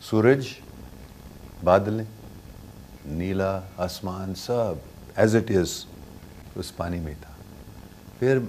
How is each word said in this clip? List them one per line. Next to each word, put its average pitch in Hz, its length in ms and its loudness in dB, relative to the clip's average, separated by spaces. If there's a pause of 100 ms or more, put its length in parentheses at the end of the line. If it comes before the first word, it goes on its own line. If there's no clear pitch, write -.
सूरज, 123 440 6 (1160)
बादल, 104 420 4 (1000)
नीला 95 720 -2
आसमान, 95 560 -6
सब 110 480 -2 (360)
as 107 160 8
it 110 160 4
is 90 180 4 (880)
उस 92 140 -8
पानी 85 300 -6
में 76 160 -8
था। - 200 -18 (840)
फिर 131 180 4 (100)